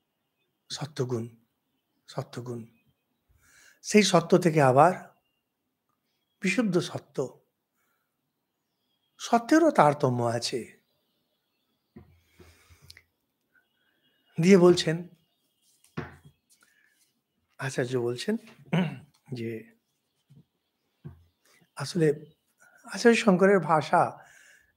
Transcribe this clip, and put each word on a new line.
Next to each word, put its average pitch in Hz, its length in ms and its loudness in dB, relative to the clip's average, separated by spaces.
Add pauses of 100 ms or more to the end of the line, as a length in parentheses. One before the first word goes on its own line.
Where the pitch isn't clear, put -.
(720)
সত্ত্বগুণ, 123 560 -8 (800)
সত্ত্বগুণ, 120 580 -14 (1160)
সেই 214 220 4
সত্ত্ব 170 340 2
থেকে 156 240 2
আবার 143 600 2 (1200)
বিশুদ্ধ 185 380 -2
সত্ত্ব, - 600 -8 (1800)
সত্ত্বেরও 302 540 0
তারতম্য 139 520 0
আছে। 117 560 -8 (3500)
দিয়ে 190 160 6
বলছেন, 175 500 2 (2500)
আচার্য 131 400 -6
বলছেন 123 400 -4 (960)
যে 113 420 -12 (2000)
আসলে 156 500 -4 (580)
আচার্য 233 320 2
শঙ্করের 190 440 2
ভাষা 151 680 -2 (520)